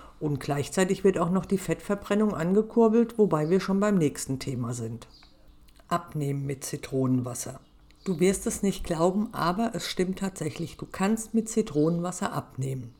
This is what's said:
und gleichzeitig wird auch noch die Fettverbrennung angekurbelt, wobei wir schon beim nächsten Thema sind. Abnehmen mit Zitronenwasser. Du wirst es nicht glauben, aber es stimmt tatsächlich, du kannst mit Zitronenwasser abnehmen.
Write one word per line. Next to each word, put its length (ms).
und 200
gleichzeitig 640
wird 140
auch 120
noch 140
die 140
Fettverbrennung 760
angekurbelt, 840
wobei 320
wir 100
schon 200
beim 180
nächsten 400
Thema 360
sind. 340
Abnehmen 580
mit 180
Zitronenwasser. 960
Du 120
wirst 260
es 160
nicht 220
glauben, 480
aber 420
es 120
stimmt 340
tatsächlich, 580
du 120
kannst 440
mit 160
Zitronenwasser 840
abnehmen. 680